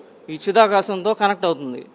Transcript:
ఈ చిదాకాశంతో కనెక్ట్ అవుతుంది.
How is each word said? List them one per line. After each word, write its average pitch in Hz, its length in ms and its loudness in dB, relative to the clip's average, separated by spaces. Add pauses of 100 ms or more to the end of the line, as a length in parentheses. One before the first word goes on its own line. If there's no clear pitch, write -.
(300)
ఈ 156 100 -10 (100)
చిదాకాశంతో 196 640 2
కనెక్ట్ 202 320 0
అవుతుంది. 131 500 -4